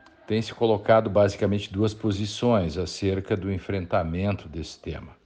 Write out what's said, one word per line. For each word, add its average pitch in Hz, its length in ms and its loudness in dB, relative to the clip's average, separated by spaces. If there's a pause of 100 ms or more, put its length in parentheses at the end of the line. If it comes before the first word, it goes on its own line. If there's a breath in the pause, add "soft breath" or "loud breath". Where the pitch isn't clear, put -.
(260 soft breath)
tem 110 140 0
se - 140 -8
colocado 110 560 4
basicamente 101 600 2
duas 104 220 0
posições 104 880 0
acerca 95 580 -2
do 95 160 -4
enfrentamento 92 960 -2
desse 80 320 -10
tema. 69 300 -10 (160)